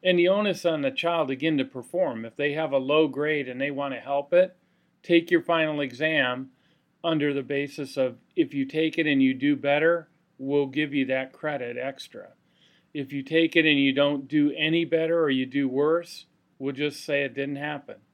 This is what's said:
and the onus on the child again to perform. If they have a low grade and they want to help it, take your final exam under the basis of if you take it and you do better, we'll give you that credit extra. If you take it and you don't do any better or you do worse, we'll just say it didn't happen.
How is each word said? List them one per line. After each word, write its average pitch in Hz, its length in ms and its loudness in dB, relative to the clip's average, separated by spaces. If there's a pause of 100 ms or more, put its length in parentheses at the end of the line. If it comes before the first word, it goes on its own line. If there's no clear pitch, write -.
and 185 160 4
the 175 100 6
onus 202 360 0
on 160 180 0
the 135 80 0
child 165 400 -2
again 143 280 0
to 135 60 0
perform. 131 600 -4
If 113 120 -14
they 143 160 -2
have 151 180 -4
a 139 80 2
low 147 300 4
grade 143 400 -2
and 127 120 -8
they 143 100 -2
want 139 240 -6
to 117 60 -10
help 143 320 -4
it, 185 240 4 (460)
take 170 280 4
your 170 120 4
final 156 380 0
exam 131 720 -2 (520)
under 151 320 0
the 135 80 -4
basis 139 540 -6
of 127 220 -2 (180)
if 156 180 0
you 139 120 -2
take 156 320 -2
it 160 80 2
and 139 160 4
you 131 120 4
do 139 220 0
better, 151 520 2 (300)
we'll 139 280 0
give 143 280 -2
you 135 120 2
that 131 260 -4
credit 127 440 -8
extra. 123 520 -10 (680)
If 143 180 -8
you 139 100 -6
take 160 340 2
it 160 100 6
and 147 140 4
you 139 120 4
don't 143 360 0
do 147 280 2
any 160 280 2
better 165 360 0
or 156 100 2
you 131 140 0
do 135 240 -2
worse, 156 580 -2 (320)
we'll 139 160 -6
just 147 300 -6
say 143 180 -2
it 131 120 -6
didn't 139 220 -6
happen. 143 400 -10 (180)